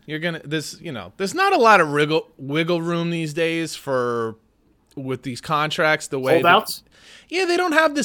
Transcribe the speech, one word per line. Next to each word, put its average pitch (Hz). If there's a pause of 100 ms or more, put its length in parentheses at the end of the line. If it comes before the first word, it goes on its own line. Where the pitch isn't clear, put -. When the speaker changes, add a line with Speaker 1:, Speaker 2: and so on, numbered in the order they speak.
Speaker 1:
You're 156
gonna, 165
this, 147
you 165
know, 107
there's 196
not 392
a 359
lot 220
of 151
wriggle, 151 (100)
wiggle 160
room 170
these 160
days 165
for, 120 (600)
with 131
these 120
contracts. 151
The 139
way 131
that 170
Speaker 2:
Holdouts? 202 (460)
Speaker 1:
Yeah, 370
they 349
don't 359
have 311
the 294